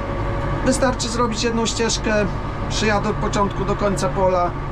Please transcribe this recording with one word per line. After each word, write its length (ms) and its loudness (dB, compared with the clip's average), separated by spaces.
Wystarczy 420 2
zrobić 340 0
jedną 240 0
ścieżkę, 480 0
przyjadę 400 2
od 80 0
początku 480 0
do 120 0
końca 320 0
pola, 420 2